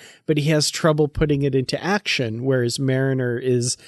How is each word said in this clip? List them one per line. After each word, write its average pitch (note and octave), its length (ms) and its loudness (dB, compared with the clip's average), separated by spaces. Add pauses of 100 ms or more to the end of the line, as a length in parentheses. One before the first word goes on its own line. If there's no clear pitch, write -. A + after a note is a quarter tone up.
(260)
but D3+ 120 0
he D3 120 0
has D3+ 200 2
trouble D3+ 380 2
putting C#3+ 360 0
it C3+ 120 0
into C3+ 260 -2
action, B2+ 600 -2
whereas B2+ 340 0
Mariner C3 600 0
is B2+ 380 0 (100)